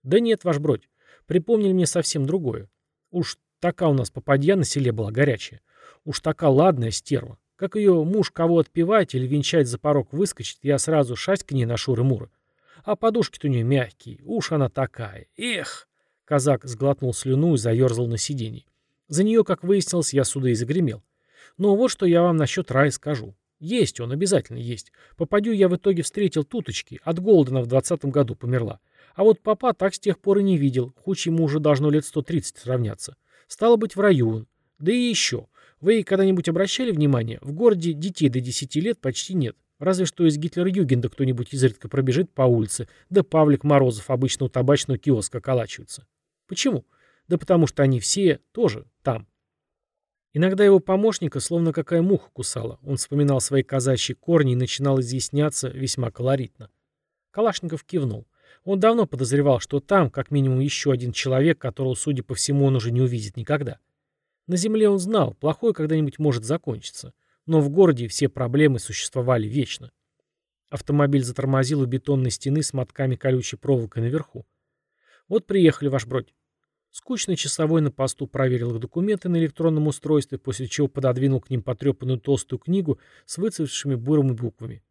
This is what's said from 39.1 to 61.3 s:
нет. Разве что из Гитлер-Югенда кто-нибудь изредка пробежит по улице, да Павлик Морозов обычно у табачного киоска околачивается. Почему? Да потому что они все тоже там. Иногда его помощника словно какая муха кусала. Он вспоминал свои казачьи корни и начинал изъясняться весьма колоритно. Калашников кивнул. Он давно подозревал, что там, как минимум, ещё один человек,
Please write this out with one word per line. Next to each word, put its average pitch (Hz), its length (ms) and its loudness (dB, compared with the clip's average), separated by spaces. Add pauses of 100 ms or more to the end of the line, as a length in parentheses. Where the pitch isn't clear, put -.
нет. 143 240 -4 (220)
Разве 185 260 0
что 170 220 0
из 151 100 4
Гитлер-Югенда 160 720 -2
кто-нибудь 123 460 -4
изредка 127 340 0
пробежит 135 420 0
по - 120 -2
улице, 117 440 2 (220)
да 185 140 2
Павлик 151 420 2
Морозов 135 460 0
обычно 131 340 -2
у 127 60 -4
табачного 131 480 0
киоска 127 400 -2
околачивается. - 680 -6 (400)
Почему? 190 380 -4 (440)
Да 175 100 0
потому 170 280 4
что - 160 -2
они 135 160 4
все 175 420 0 (120)
тоже 160 320 -2 (180)
там. 113 240 -4 (1080)
Иногда 185 300 2
его 196 160 8
помощника 190 600 0
словно 170 320 0
какая 165 300 0
муха 185 280 0
кусала. - 520 -8
Он 139 160 -4
вспоминал 143 420 2
свои 135 220 0
казачьи 131 520 -2
корни 151 380 2
и 120 40 0
начинал 131 440 0
изъясняться 135 680 -4
весьма 127 420 -6
колоритно. 123 580 -4 (600)
Калашников 180 540 -4
кивнул. 123 420 -4 (380)
Он 196 140 -2
давно 220 280 4
подозревал, 135 540 2
что 143 200 -4
там, 180 300 2
как - 200 -8
минимум, 135 300 2
ещё 143 300 -2
один 123 220 -2
человек, 135 460 0